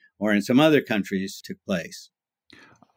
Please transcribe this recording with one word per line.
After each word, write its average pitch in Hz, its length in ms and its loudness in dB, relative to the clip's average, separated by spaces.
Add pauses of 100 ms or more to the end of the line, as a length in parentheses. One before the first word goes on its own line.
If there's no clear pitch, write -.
(200)
or 104 140 0
in 101 80 2
some 120 180 2
other 156 220 6
countries 98 640 -4
took - 220 -16
place. - 440 -6 (880)